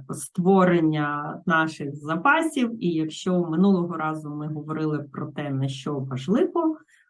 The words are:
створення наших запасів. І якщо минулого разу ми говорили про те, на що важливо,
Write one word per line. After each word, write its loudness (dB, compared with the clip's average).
створення 2
наших 0
запасів. 0
І 2
якщо 0
минулого 2
разу -4
ми -6
говорили -4
про -10
те, -6
на -2
що -6
важливо, 0